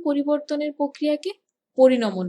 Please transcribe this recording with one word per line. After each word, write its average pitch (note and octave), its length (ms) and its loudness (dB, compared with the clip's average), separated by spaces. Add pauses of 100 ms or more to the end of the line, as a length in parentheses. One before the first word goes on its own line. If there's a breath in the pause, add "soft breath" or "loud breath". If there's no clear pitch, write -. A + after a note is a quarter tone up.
পরিবর্তনের D4 680 -2
প্রক্রিয়াকে D4 580 -4 (480)
পরিণমন A3+ 500 4